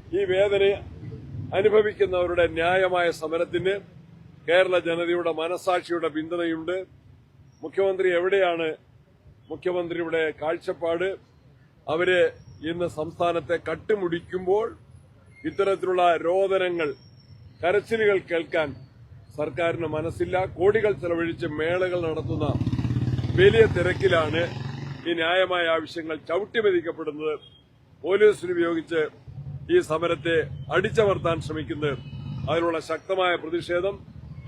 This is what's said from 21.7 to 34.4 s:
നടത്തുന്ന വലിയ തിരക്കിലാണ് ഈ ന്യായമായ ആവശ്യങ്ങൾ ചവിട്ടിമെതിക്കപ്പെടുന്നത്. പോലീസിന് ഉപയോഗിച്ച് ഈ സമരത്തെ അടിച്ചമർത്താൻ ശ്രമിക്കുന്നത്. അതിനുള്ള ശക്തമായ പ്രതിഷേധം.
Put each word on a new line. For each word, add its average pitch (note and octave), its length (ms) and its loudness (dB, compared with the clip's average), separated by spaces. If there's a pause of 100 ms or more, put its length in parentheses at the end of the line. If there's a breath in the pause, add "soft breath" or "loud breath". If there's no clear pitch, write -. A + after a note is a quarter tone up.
നടത്തുന്ന D#3 400 -4 (920)
വലിയ G#3 240 8 (120)
തിരക്കിലാണ് E3+ 680 2 (640)
ഈ E3+ 120 0
ന്യായമായ F3+ 460 2 (100)
ആവശ്യങ്ങൾ D#3+ 420 -6 (120)
ചവിട്ടിമെതിക്കപ്പെടുന്നത്. E3 1080 -2 (680)
പോലീസിന് F#3+ 520 4
ഉപയോഗിച്ച് E3+ 460 0 (760)
ഈ - 20 8 (120)
സമരത്തെ E3 480 0 (380)
അടിച്ചമർത്താൻ F3+ 720 2
ശ്രമിക്കുന്നത്. D3+ 500 -4 (540)
അതിനുള്ള E3 300 0 (100)
ശക്തമായ F3+ 440 0 (100)
പ്രതിഷേധം. F3 520 -4 (520)